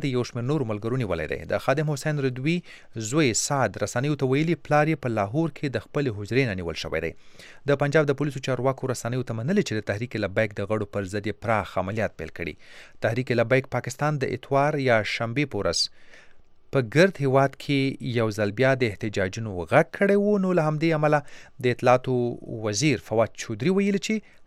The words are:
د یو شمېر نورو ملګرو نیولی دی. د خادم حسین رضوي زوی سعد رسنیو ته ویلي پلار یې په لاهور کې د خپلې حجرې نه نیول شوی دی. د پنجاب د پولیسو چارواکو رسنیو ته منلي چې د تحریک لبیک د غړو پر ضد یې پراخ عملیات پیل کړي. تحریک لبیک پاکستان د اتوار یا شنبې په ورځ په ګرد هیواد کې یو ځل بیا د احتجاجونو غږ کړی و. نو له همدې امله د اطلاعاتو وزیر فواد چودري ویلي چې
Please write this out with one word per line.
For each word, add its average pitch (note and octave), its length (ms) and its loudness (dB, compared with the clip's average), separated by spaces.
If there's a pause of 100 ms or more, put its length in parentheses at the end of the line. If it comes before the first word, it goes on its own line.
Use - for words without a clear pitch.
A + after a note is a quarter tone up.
د C#3 80 0
یو B2 160 2
شمېر A#2+ 220 -4
نورو C#3+ 180 0
ملګرو A2+ 320 -2
نیولی F2 320 -2
دی. - 40 -2 (140)
د G2+ 140 0
خادم D3+ 260 2
حسین D3+ 340 -2
رضوي C3 300 0 (540)
زوی D3 180 2 (140)
سعد B2+ 420 0
رسنیو C3+ 400 -2
ته C3 80 2
ویلي D#3 260 2 (120)
پلار D3+ 240 4
یې D#3 100 -4
په A#2+ 140 -2
لاهور B2+ 400 0
کې C#3 180 -4
د - 100 -2
خپلې C#3 320 -2
حجرې A2 340 2
نه F#2+ 100 -2
نیول E2 220 -6
شوی D#2+ 220 -4
دی. E2 60 -2 (600)
د C#3 120 4
پنجاب C#3+ 260 4
د C#3+ 120 2
پولیسو C#3+ 260 -4
چارواکو B2+ 460 -2
رسنیو A#2+ 400 -4
ته A#2 80 -4
منلي F3 260 2
چې G#2+ 140 -2
د - 100 -8
تحریک G#2 320 -4
لبیک G#2 320 0
د G2+ 160 -4
غړو G#2+ 240 -2
پر G2+ 160 -4
ضد G2+ 180 -4
یې - 160 -6
پراخ G#2+ 380 0
عملیات G2+ 340 -2
پیل - 220 -10
کړي. E2 160 -6 (500)
تحریک A#2 360 0
لبیک B2+ 360 2
پاکستان C#3+ 480 -2
د - 140 -2
اتوار C#3+ 480 0
یا A#2+ 160 6
شنبې A#2+ 500 -2
په G2+ 120 -2
ورځ - 600 -2 (480)
په C3+ 120 2 (100)
ګرد F3 260 6
هیواد C3+ 400 4
کې C3+ 560 0
یو A#2 80 2 (140)
ځل G#2 180 2
بیا C3 240 4
د A#2+ 120 2
احتجاجونو G#2 680 -4
غږ B2+ 260 4 (120)
کړی G3+ 180 4
و. G3+ 260 2
نو F#3 160 0
له D#3 80 2
همدې D#3 320 0
امله D3+ 220 4 (460)
د B2 100 2
اطلاعاتو B2+ 400 4 (480)
وزیر G#2+ 420 0
فواد A2 380 0
چودري A#2+ 320 -2
ویلي G3+ 320 2
چې A3 260 -2 (120)